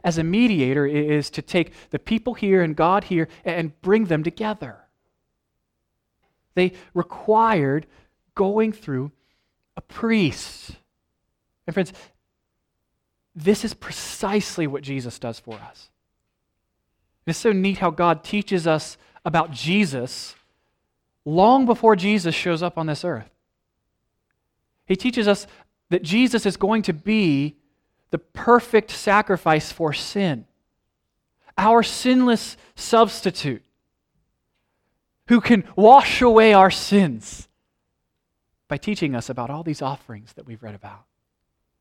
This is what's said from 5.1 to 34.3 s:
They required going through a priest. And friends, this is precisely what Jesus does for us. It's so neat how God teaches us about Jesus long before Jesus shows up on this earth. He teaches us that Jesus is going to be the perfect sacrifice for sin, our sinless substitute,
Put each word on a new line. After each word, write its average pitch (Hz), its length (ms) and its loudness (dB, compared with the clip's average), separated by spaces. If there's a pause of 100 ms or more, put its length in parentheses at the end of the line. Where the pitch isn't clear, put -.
They 185 200 0 (200)
required 175 960 0 (480)
going 208 360 0
through 143 400 -8 (640)
a - 60 -16
priest. - 960 -4 (880)
And 165 80 -10
friends, 190 200 -4 (1400)
this 180 300 0
is - 80 -8
precisely - 960 -6
what 139 160 -8
Jesus 135 340 -8
does 117 220 -10
for 113 160 -18
us. - 340 -20 (1400)
It's 165 140 -6
so 226 120 0
neat 190 280 0
how 175 100 0
God 165 340 0
teaches 190 440 -4
us 156 300 -2 (280)
about 160 260 -2
Jesus 143 840 -4 (880)
long 214 400 4
before 226 300 4
Jesus 185 400 0
shows 170 260 -4
up 175 160 -6
on 160 100 -4
this 147 160 -6
earth. 135 260 -8 (1600)
He 190 100 -2
teaches 233 320 -2
us 202 200 0 (420)
that 175 140 -2
Jesus 220 420 0
is 190 100 -2
going 214 280 0
to 185 100 -4
be 151 600 0 (540)
the 170 80 -4
perfect - 720 0
sacrifice 185 840 0
for 156 220 -4
sin, 170 540 -4 (1080)
our 220 280 4
sinless 254 760 0 (160)
substitute, 185 880 0 (1700)